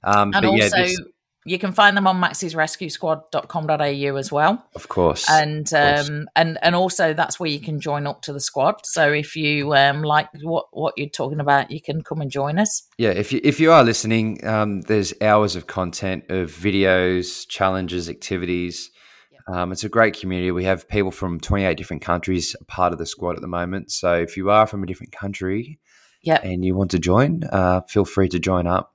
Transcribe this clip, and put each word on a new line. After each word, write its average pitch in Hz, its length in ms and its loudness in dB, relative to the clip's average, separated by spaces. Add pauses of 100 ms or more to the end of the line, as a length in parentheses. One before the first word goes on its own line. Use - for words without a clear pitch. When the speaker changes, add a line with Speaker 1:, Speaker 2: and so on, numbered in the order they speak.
Speaker 1:
Um, 101 300 2
Speaker 2:
And 202 120 2
Speaker 1:
but 107 80 4
yeah, 110 100 4
Speaker 2:
also, 104 120 2
Speaker 1:
this 180 240 0 (440)
Speaker 2:
you 180 140 -4
can 190 140 -4
find 202 240 6
them 202 100 2
on 185 140 2
maxis 170 340 -4
rescue 156 340 -4
squad 156 440 -6
dot - 160 -4
com 156 180 -6
dot 151 160 0
A 143 100 0
U 139 240 -2
as 135 140 -6
well. 156 340 2 (120)
Speaker 1:
Of - 120 -16
course. 85 400 2
Speaker 2:
And, 151 460 2
um, 147 600 2
and, 165 260 2
and 175 140 2
also 180 380 2
that's - 260 -2
where 165 100 -2
you 143 80 -4
can 151 220 -6
join 143 260 -4
up - 160 -8
to 147 100 -10
the 139 60 -8
squad. - 480 -2
So 151 260 2
if 151 220 -4
you, 147 400 0
um, 139 300 4
like 151 240 2 (140)
what, 165 280 -4
what 156 260 -4
you're 147 120 -6
talking 147 320 -6
about, 139 320 2
you 147 80 -10
can 156 220 -6
come 156 180 -8
and 143 100 -6
join 143 300 -2
us. - 240 -2 (120)
Speaker 1:
Yeah, 117 140 2
if 95 220 -2
you, 131 100 0
if 143 160 2
you 160 140 6
are 156 100 10
listening, 110 640 0
um, 107 360 0
there's 104 380 0
hours 107 360 4
of 85 100 -10
content 92 640 -6
of 90 220 -2
videos, 92 960 2
challenges, 90 600 -2
activities. 87 840 -6 (420)
Speaker 2:
Yep. - 240 -10
Speaker 1:
Um, 90 160 -2
it's 92 100 -8
a 107 60 -6
great 113 280 4
community. 92 360 -2
We 90 100 -2
have 92 260 -2
people 98 220 0
from 87 300 -6
twenty-eight 95 360 0
different 80 260 -10
countries 87 580 -2
a - 60 -20
part 90 260 0
of 82 80 -8
the 82 60 -6
squad 87 280 -6
at - 60 -12
the - 80 -10
moment. 90 420 -6
So 87 240 0
if 85 220 -2
you 98 140 -2
are 107 180 6
from 101 160 -6
a - 20 -8
different - 240 -12
country 101 680 -6 (420)
Speaker 2:
Yep. 160 220 2
Speaker 1:
and 90 200 -4
you 92 120 2
want 95 160 0
to 90 80 2
join, 131 500 2
uh, 92 380 2
feel 101 160 0
free 95 240 0
to 90 100 -2
join 87 300 0
up. 92 260 -2